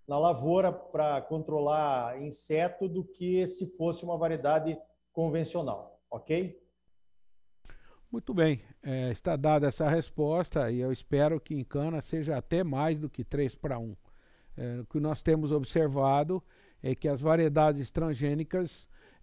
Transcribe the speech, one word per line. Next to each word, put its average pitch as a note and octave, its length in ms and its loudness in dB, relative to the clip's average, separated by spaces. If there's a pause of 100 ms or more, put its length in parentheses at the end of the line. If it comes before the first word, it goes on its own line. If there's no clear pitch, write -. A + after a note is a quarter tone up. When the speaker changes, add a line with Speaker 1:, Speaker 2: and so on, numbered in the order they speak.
Speaker 1:
na C#3+ 120 0
lavoura E3+ 520 4
pra D3 520 -2
controlar D3 1000 0
inseto D#3 640 -2
do F3+ 160 -4
que F#3 440 0
se F3+ 300 -8
fosse E3+ 280 -2
uma E3+ 140 -4
variedade D#3+ 580 0 (360)
convencional, D#3+ 880 -4 (100)
ok? E3 500 -4 (1500)
Speaker 2:
Muito A#3 240 -6
bem, D#3 260 4 (220)
é, C3 300 -2
está D#3+ 240 -2
dada D3 320 4
essa D3+ 200 0
resposta D3+ 800 0
e B2 120 -2
eu C3 100 -2
espero D3 500 0
que - 140 -8
em C3+ 80 -4
cana D3 380 -4
seja D#3 360 -4
até E3+ 280 -2
mais D3+ 340 0
do D3+ 100 -6
que - 140 -8
três C#3 320 -2
pra C3+ 240 -6
um. A2+ 160 -8 (640)
É, B2 240 -6
o A2+ 60 -12
que - 120 -4
nós D3+ 240 -2
temos D#3 300 4
observado D3 920 2 (400)
é C3 100 0
que C#3 140 -2
as C#3+ 140 0
variedades D3+ 720 4
transgênicas, D#3 960 -2 (340)